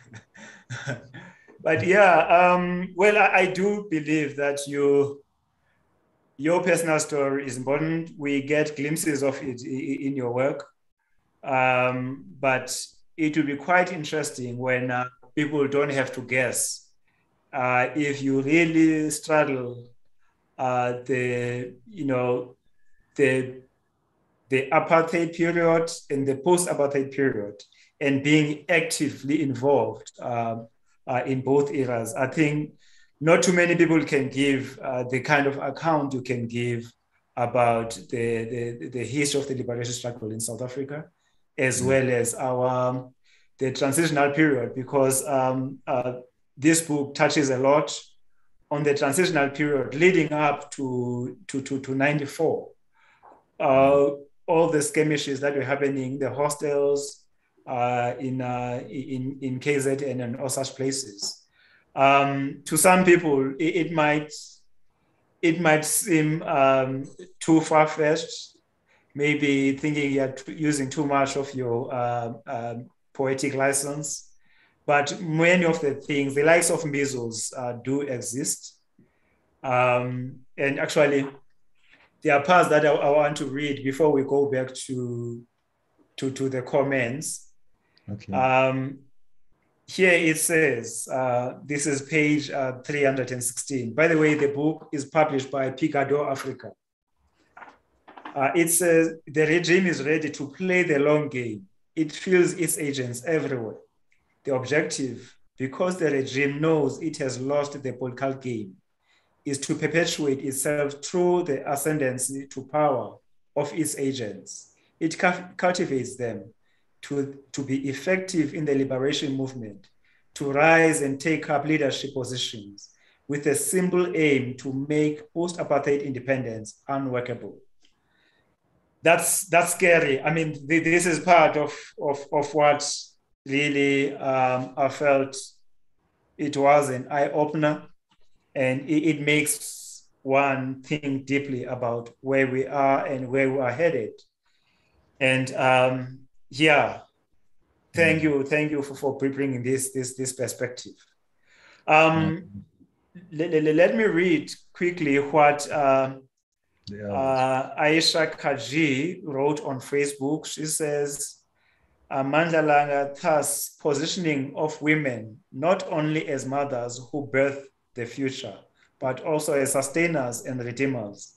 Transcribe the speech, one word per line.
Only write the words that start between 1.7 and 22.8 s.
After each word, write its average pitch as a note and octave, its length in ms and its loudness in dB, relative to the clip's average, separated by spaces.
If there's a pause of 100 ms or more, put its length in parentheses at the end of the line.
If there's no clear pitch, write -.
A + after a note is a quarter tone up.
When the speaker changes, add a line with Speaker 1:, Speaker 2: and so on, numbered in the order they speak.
Speaker 1:
yeah, F#3 420 8
um, F3+ 680 4
well, G#3 220 6
I, F#3+ 240 6
I F#3+ 60 4
do G3+ 420 0
believe D3 480 -2
that C#3+ 300 -2
you, C#3+ 540 2 (1160)
your E3+ 260 2
personal E3 360 2
story C#3 460 -2
is B2+ 120 -8
important. D#3 600 -2
We C#3+ 240 -2
get D3+ 360 0
glimpses D3 440 -2
of C3+ 220 0
it B2 220 -8
i-, - 40 -10
i-, C3+ 380 -6
in C#3 80 -4
your B2 160 -4
work. C3 340 -2 (760)
Um, B2+ 800 0 (160)
but C3 340 0 (440)
it D3+ 180 -2
will D#3 100 2
be C#3+ 120 -4
quite F3+ 340 2
interesting D3 680 -6
when, B2+ 340 -2
uh, B2 180 -2 (260)
people D3 320 0
don't C#3 240 0
have C3+ 220 -2
to B2+ 80 -10
guess. B2 680 -2 (640)
Uh, B2+ 440 2
if C#3+ 260 -2
you C3+ 200 0
really D#3+ 680 4
straddle, C3+ 800 -2 (680)
uh, B2 360 0 (120)
the, B2 680 -2 (160)
you F3+ 160 -10
know, B2 500 -2 (600)